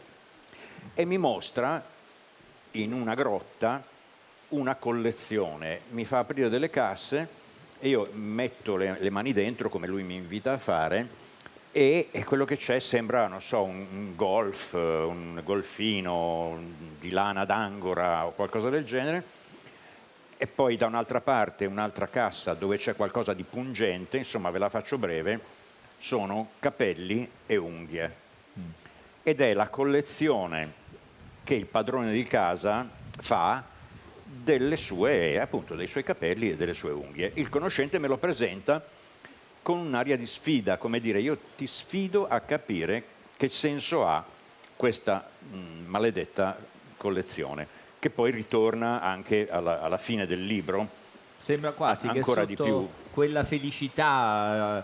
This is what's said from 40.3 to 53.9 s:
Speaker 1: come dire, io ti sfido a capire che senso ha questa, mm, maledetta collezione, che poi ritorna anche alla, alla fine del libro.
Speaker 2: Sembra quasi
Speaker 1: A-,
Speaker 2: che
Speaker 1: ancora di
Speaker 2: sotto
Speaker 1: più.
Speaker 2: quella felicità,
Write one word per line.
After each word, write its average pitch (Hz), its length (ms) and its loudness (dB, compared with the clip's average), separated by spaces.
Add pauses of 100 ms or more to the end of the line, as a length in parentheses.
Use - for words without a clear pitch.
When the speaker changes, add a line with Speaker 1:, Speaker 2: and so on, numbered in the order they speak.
Speaker 1:
come 117 220 0
dire, 110 220 2
io 139 180 0 (180)
ti 135 120 -6
sfido 196 580 0
a 117 140 2
capire 107 640 -2 (320)
che 135 120 2
senso 147 600 0
ha 80 160 2 (500)
questa, 110 540 0 (260)
mm, 85 320 -12
maledetta 98 720 0 (400)
collezione, 76 720 -2 (300)
che 151 120 0
poi 120 220 4
ritorna 113 720 2
anche 98 480 0
alla, 85 320 0
alla 82 160 0
fine 107 280 -2
del 90 180 -2
libro. 98 440 -2 (500)
Speaker 2:
Sembra 147 340 -2
quasi 123 360 0
Speaker 1:
A-, 113 40 0
Speaker 2:
che 123 60 0
Speaker 1:
ancora 120 260 4
di 101 120 -4
Speaker 2:
sotto 147 140 0
Speaker 1:
più. - 180 2 (240)
Speaker 2:
quella 147 320 4
felicità, 123 1400 2